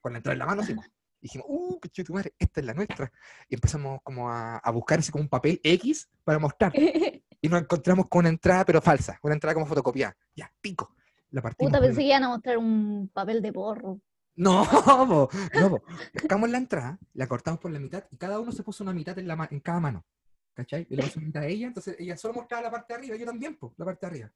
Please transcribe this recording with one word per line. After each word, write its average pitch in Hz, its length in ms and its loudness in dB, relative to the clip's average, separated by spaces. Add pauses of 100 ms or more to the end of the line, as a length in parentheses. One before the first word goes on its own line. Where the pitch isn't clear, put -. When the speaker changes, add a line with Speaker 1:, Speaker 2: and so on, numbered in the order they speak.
Speaker 1:
Con 120 120 -8
la 117 60 -12
entrada 135 140 -4
en 131 60 -6
la - 60 -6
mano, 202 180 -2
sí, 226 120 -4
po. - 80 -10
Y - 380 -20
dijimos, - 280 -14
"Uh, 349 300 -6
conchetumare, 185 580 -8
esta - 220 -2
es 135 80 -6
la 117 80 -6
nuestra". 151 360 -6 (380)
Y 127 60 -4
empezamos 135 480 -2
como 123 260 -8
a, 117 280 -6
a - 140 -2
buscar 131 280 0
así - 120 -2
como 147 120 -4
un 147 60 -6
papel 156 340 0
X 180 440 0 (160)
para 156 140 2
mostrar. 151 360 2
Speaker 2:
<laughs> - 520 2 (180)
Speaker 1:
Y 160 60 0
nos 175 100 4
encontramos 180 480 2
con 175 120 4
una 170 100 6
entrada, 180 360 4
pero 160 180 6
falsa. - 400 4
Una 147 100 2
entrada 151 220 0
como 156 100 0
fotocopiada. 131 500 0 (200)
Ya, - 260 -18
pico. - 320 -8 (380)
La 135 100 -4
partimos 247 300 0
Speaker 2:
Puta, 285 80 4
Speaker 1:
por 254 80 6
Speaker 2:
pensé 254 140 2
Speaker 1:
la - 20 2
Speaker 2:
que 269 40 2
iban 269 160 6
a 254 60 0
mostrar 240 300 -2
un 208 520 0
papel 208 300 -4
de 208 100 -4
porro. 196 480 -8 (360)
Speaker 1:
No, 185 280 4
<laughs> - 60 0
po, 254 580 8 (280)
no, - 160 6
po. - 120 -2 (300)
Pescamos 226 380 0
la 247 80 -2
entrada, 165 400 -4 (140)
la 127 140 -4
cortamos 160 320 -4
por 175 120 -8
la 147 80 -8
mitad 156 320 -10
y 127 60 -20
cada 202 220 -6
uno 233 120 -8
se 220 100 -10
puso 202 220 -10
una 190 100 -6
mitad 180 240 -8
en 185 100 -10
la 165 80 -4
ma-, 160 140 -6
en 143 100 -8
cada 170 200 -2
mano. 127 260 -4 (480)
¿Cachai? 147 340 -8
Y 135 80 -8
le 147 80 0
puso - 160 -4
una 156 100 -8
mitad 151 120 -6
a 147 60 -4
ella, 214 200 -4
entonces 202 320 -12
ella 175 160 -10
solo 226 200 -8
mostraba 233 260 -8
la 233 100 -8
parte 233 220 -12
de 240 60 -12
arriba, 254 160 -12
yo 233 100 -10
también, 247 320 -10
po, - 180 -16
la 165 100 -12
parte 185 200 -10
de 175 60 -10
arriba. 120 240 -14